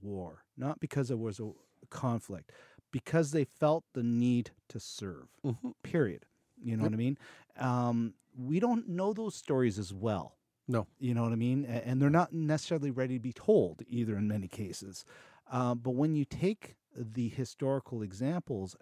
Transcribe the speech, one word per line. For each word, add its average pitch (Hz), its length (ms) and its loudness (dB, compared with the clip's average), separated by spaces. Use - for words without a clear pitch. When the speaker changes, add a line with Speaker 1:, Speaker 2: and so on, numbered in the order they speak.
Speaker 1:
war, 92 440 -8
not 139 220 -4
because 139 300 -2
there 127 80 0
was 110 240 -4
a 107 100 -8
conflict, 110 600 -4
because 151 400 0
they 156 120 4
felt 156 400 2
the 127 100 -2
need 120 480 4
to - 100 -10
serve, 87 480 -10
Speaker 2:
Mm-hmm. 139 260 -4
Speaker 1:
period. 123 420 0
You 113 140 -2
know 110 80 2
Speaker 2:
Yep. 110 80 4
Speaker 1:
what - 20 0
I 110 40 0
mean? 127 200 0
Um, 120 560 2
we 135 240 0
don't 240 280 0
know 185 240 0
those 214 220 -4
stories 127 440 2
as 98 140 -4
well. 98 440 -2
Speaker 2:
No. 110 180 0
Speaker 1:
You 123 140 0
know 117 100 2
what 117 80 2
I 117 40 0
mean? 127 280 2
A-, 117 240 -4
and 127 120 2
they're 143 80 8
not - 100 0
necessarily 151 600 0
ready 127 220 0
to 123 60 -2
be 120 120 -4
told 117 560 4
either 113 280 0
in 104 120 2
many 104 180 -2
cases. 98 580 -10
Uh, 123 240 2
but 120 160 -4
when 147 240 2
you 147 100 0
take 170 520 -4
the 117 320 -2
historical 131 760 -4
examples, 107 800 -4